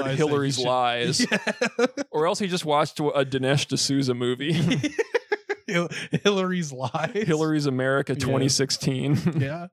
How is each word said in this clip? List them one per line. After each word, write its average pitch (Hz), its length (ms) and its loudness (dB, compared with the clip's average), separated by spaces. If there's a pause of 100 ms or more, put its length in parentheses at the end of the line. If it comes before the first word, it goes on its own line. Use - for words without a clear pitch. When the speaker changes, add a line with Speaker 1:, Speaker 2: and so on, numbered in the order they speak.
Speaker 1:
realized - 0 - (140)
that 156 40 4
he 151 60 2
Speaker 2:
Hillary's 139 280 0
Speaker 1:
should 127 80 -2
Speaker 2:
lies. 123 600 2
Speaker 1:
<laughs> - 40 -4
Yeah. 226 540 0 (260)
Speaker 2:
Or 156 160 2
else 196 120 0
he 208 80 -2
just 170 180 -4
watched 151 340 0
a 143 260 2
Dinesh 135 420 2
D'Souza 135 460 0
movie. 123 400 -2
Speaker 1:
<laughs> - 1120 -2
Hil-, 175 220 -2 (340)
Hillary's 185 480 0
Lies? 135 400 -4 (140)
Speaker 2:
Hillary's 156 400 2
America 135 480 0
Speaker 1:
Yeah. 117 120 -2
Speaker 2:
twenty 135 240 2
sixteen. 135 680 0 (100)
<laughs> 160 120 0
Speaker 1:
Yeah. 156 340 -4